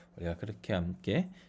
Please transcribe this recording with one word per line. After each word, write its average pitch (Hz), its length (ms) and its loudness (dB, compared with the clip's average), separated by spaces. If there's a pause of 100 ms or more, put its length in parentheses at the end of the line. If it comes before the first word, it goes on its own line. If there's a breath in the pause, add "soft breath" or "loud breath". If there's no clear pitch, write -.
(180 loud breath)
우리가 85 200 0
그렇게 - 360 -4
함께 95 560 2 (200 loud breath)